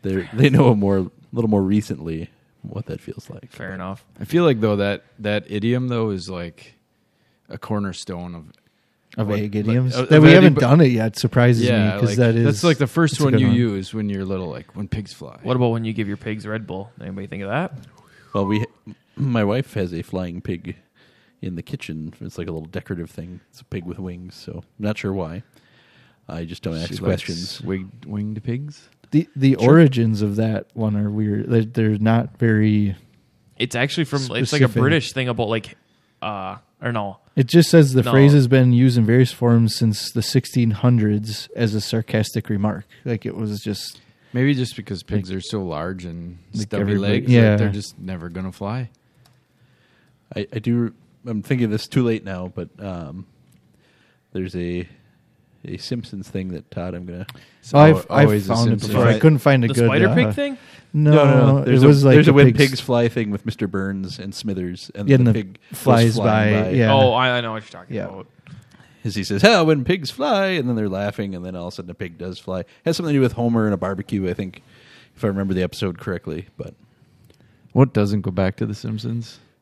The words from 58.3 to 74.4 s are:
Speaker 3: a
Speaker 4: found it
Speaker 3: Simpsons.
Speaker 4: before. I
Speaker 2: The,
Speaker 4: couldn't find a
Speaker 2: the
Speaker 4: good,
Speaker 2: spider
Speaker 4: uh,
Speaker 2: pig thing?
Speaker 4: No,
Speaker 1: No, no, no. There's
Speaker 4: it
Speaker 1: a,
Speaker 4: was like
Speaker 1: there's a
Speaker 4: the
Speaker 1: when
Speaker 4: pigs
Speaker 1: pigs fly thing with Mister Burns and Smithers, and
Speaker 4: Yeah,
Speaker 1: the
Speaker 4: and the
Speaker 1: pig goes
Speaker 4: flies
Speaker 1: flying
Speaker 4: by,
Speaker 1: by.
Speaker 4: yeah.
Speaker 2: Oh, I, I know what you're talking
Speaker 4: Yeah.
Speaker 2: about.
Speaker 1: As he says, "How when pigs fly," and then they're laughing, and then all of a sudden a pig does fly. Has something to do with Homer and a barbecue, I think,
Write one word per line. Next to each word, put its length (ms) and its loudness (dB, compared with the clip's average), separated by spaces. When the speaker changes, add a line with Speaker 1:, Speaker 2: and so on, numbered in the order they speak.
Speaker 3:
a 40 0
Speaker 4:
found 140 2
it 40 4
Speaker 3:
Simpsons. 220 -2
Speaker 4:
before. 140 4
I 60 4
Speaker 2:
The, 60 0
Speaker 4:
couldn't 200 2
find 260 2
a 20 0
Speaker 2:
the 60 -2
Speaker 4:
good, 140 2
Speaker 2:
spider 220 2
Speaker 4:
uh, 60 2
Speaker 2:
pig 180 2
thing? 240 -4
Speaker 4:
No, 180 4
Speaker 1:
No, 140 6
no, 340 6
no. 60 -2
There's 180 4
Speaker 4:
it 20 8
Speaker 1:
a, 20 10
Speaker 4:
was 160 8
like 120 8
Speaker 1:
there's 120 8
a 40 6
Speaker 4:
the 40 6
Speaker 1:
when 120 10
Speaker 4:
pigs 100 4
Speaker 1:
pigs 240 2
fly 280 0
thing 220 -4
with 140 -6
Mister 220 -6
Burns 520 -6
and 140 -12
Smithers, 640 -8
and 140 -6
Speaker 4:
Yeah, 80 8
Speaker 1:
the 40 6
Speaker 4:
and 60 6
the 60 4
Speaker 1:
pig 260 -4
goes 80 -14
Speaker 4:
flies 360 4
Speaker 1:
flying 400 2
Speaker 4:
by, 80 0
Speaker 1:
by. 80 -2
Speaker 4:
yeah. 220 2
Speaker 2:
Oh, 200 4
I, 240 0
I 40 -2
know 100 -8
what 120 -10
you're 180 -20
talking 140 -14
Speaker 4:
Yeah. 100 -8
Speaker 2:
about. 220 -16
Speaker 1:
As 100 -6
he 80 -4
says, 200 -2
"How 200 6
when 220 2
pigs 260 -2
fly," 360 -2
and 200 -2
then 80 -2
they're 140 -2
laughing, 460 -6
and 100 -12
then 100 -10
all 120 -10
of 60 -12
a 20 -18
sudden 160 -14
a 20 -14
pig 240 -12
does 220 -12
fly. 260 -8
Has 120 -2
something 160 -2
to 40 2
do 40 4
with 120 2
Homer 320 0
and 80 0
a 40 -2
barbecue, 520 -4
I 40 -4
think, 280 -10